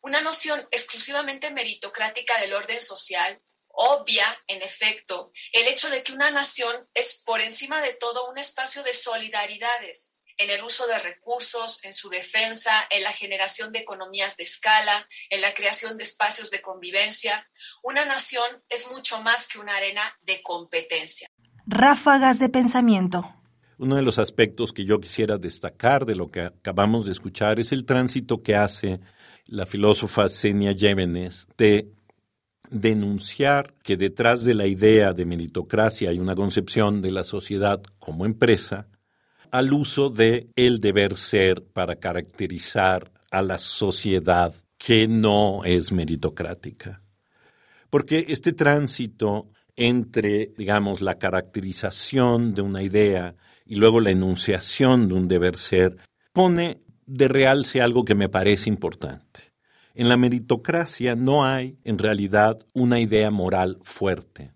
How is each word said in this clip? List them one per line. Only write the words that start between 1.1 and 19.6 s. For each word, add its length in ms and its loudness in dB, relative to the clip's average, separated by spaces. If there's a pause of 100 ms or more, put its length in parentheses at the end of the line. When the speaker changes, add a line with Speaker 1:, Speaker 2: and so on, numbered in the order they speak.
Speaker 1:
meritocrática 880 -6
del 140 -6
orden 260 -6
social 600 0 (340)
obvia, 520 2 (220)
en 120 -10
efecto, 720 -6 (180)
el 160 0
hecho 220 2
de 140 -4
que 100 -10
una 180 0
nación 440 2 (180)
es, 320 0
por 160 -2
encima 400 -4
de 180 -6
todo, 320 -6
un 60 -14
espacio 460 -2
de 100 -4
solidaridades, 1300 -4 (180)
en 140 -2
el 120 -4
uso 240 0
de 120 -2
recursos, 840 -4
en 120 -10
su 160 -6
defensa, 600 0 (200)
en 120 -2
la 100 -6
generación 600 -6
de 60 -8
economías 580 -8
de 80 -12
escala, 640 2 (220)
en 100 0
la 140 -2
creación 420 -2
de 60 -14
espacios 480 -2
de 100 -8
convivencia. 880 -2 (340)
Una 220 -2
nación 400 2 (240)
es 240 -6
mucho 300 -2
más 260 2
que 100 -10
una 160 -8